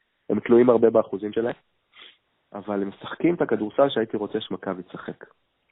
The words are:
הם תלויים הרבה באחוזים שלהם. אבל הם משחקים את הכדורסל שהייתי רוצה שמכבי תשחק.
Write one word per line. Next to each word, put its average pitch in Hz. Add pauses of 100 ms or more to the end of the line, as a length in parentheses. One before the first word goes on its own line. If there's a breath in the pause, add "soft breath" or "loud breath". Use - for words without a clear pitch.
(300)
הם 107
תלויים 123
הרבה 113
באחוזים 107
שלהם. 117 (1000 loud breath)
אבל 101
הם 101
משחקים -
את 170
הכדורסל 110
שהייתי 113
רוצה 104
שמכבי 92
תשחק. - (480)